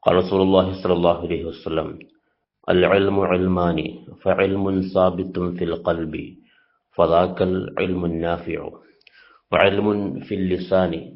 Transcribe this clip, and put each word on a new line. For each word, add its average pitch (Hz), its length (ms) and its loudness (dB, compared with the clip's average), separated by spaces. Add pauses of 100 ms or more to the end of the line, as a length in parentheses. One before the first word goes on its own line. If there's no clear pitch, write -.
قال 87 140 6
رسول 95 260 2
الله 95 400 4
صلى 90 100 2
الله 87 260 2
عليه 85 260 -6
وسلم: 80 540 -6 (680)
"العلم 98 520 4
علمان، 90 580 2 (440)
فعلم 95 580 0 (140)
ثابت 92 440 0
في 90 260 -2
القلب، 82 500 -4 (800)
فذاك 87 480 2
العلم 92 640 -2
النافع، 82 680 -4 (840)
وعلم 101 680 0
في - 140 -8
اللسان 92 580 -2 (240)